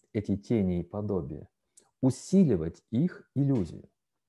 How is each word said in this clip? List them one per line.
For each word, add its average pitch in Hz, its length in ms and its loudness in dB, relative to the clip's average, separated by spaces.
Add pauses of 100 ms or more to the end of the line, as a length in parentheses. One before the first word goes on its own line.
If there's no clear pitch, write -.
(120)
эти 101 240 -2
тени 95 440 0
и 85 40 -2
подобия, 90 640 -6 (540)
усиливать 127 880 2
их - 460 -2
иллюзию. 127 520 0 (420)